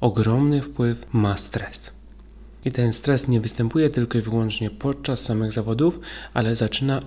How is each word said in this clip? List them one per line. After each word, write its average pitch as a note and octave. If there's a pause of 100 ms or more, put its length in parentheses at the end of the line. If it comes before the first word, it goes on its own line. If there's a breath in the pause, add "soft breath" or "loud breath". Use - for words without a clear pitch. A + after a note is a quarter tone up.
ogromny B2
wpływ A#2+
ma G#2
stres. - (760)
I B2+
ten A#2+
stres C3+
nie A#2+
występuje A#2
tylko A#2+
i A2
wyłącznie A2
podczas C#3
samych A2
zawodów, A#2+ (340 loud breath)
ale A2+
zaczyna C3+